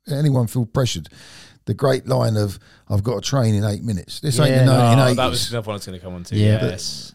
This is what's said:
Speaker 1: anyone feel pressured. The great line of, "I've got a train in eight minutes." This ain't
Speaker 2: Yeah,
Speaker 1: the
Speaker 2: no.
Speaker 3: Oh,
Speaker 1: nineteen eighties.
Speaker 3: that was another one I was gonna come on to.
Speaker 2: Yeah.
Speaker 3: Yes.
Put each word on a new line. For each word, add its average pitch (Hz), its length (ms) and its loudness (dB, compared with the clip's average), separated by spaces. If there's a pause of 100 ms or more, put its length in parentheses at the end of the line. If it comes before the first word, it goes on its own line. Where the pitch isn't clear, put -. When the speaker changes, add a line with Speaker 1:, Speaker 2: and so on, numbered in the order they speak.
(100)
Speaker 1:
anyone 135 360 2
feel 123 180 -2
pressured. 104 460 -4 (560)
The 120 80 -4
great 131 340 0
line 120 300 0
of, 101 200 -2 (300)
"I've 101 160 0
got 117 140 -2
a - 20 -6
train 110 340 0
in 101 100 0
eight 104 200 -4
minutes." 101 360 -6
This 151 200 0
ain't 147 80 4
Speaker 2:
Yeah, 131 120 2
Speaker 1:
the 131 40 6
Speaker 2:
no. 131 80 6
Speaker 3:
Oh, 127 80 6
Speaker 1:
nineteen 120 240 6
eighties. 123 140 2
Speaker 3:
that 127 100 2
was 120 240 -4
another 113 140 -6
one 107 80 -6
I - 20 -6
was 98 100 -12
gonna 92 140 -12
come 90 140 -12
on 87 100 -12
to. 107 120 -6
Speaker 2:
Yeah. 107 280 4
Speaker 3:
Yes. - 500 -8